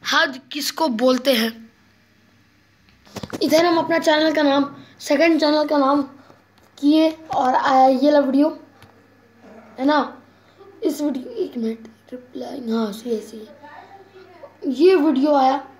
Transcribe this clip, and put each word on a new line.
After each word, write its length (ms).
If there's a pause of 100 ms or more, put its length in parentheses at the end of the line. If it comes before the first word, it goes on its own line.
(140)
हद 260 (140)
किसको 340 (140)
बोलते 320
हैं। 180 (1900)
इधर 220
हम 120
अपना 220
चैनल 340
का 80
नाम, 340 (240)
second 400
channel 280
का 100
नाम 240 (760)
किए 320 (260)
और 200
आया 320
ये 240
वाला 80
video, 300 (1300)
है 60
ना। 380 (600)
इस 180
video, 300
एक 260
minute, 300 (240)
reply, 480 (120)
हाँ 200
सही 240
है, 60
सही 180
है। 1300
ये 220
video 400
आया 280 (160)